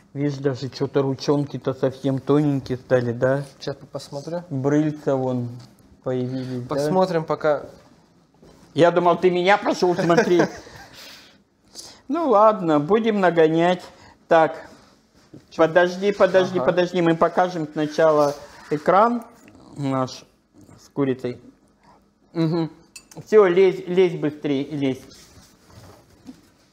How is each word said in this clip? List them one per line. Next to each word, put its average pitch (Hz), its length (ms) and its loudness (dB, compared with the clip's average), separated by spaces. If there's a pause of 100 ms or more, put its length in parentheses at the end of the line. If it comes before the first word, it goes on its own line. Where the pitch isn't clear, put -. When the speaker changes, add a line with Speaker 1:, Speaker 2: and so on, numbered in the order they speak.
(140)
Speaker 1:
Видишь, 143 240 -4
даже 135 320 -6
чё-то 139 320 -2
ручонки-то 139 720 -2
совсем 131 460 -4
тоненькие 139 580 0
стали, 123 360 0
да? 131 300 -2 (160)
Speaker 2:
Сейчас 143 180 -10
по-, - 100 -20
посмотрю. 147 640 -12
Speaker 1:
Брыльца 147 680 0
вон 127 340 -4 (540)
появились, 127 600 -6
да? 139 120 -8
Speaker 2:
Посмотрим 165 480 0
пока. 151 400 -2 (1120)
Speaker 1:
Я 165 160 4
думал, 175 260 2
ты 180 140 2
меня 180 260 2
пошёл 190 380 0
смотреть. 175 600 2
Speaker 2:
<laughs> - 40 -18 (1500)
Speaker 1:
Ну 320 220 -2
ладно, 196 520 4
будем 208 400 0
нагонять. 170 600 2 (460)
Так, 160 400 2 (880)
подожди, 180 560 2
подожди, 185 480 2
Speaker 2:
Ага. 123 60 -2
Speaker 1:
подожди. 180 360 0
Мы 165 140 2
покажем 175 560 0
сначала 151 640 0 (340)
экран 208 540 0 (540)
наш 135 480 -4 (520)
с - 120 -20
курицей. 127 500 -4 (920)
Мгм. 165 360 -2 (560)
Всё, 214 220 6
лезь, 180 400 2
лезь 180 320 0
быстрее, 147 460 -4
лезь. 139 360 -4 (1700)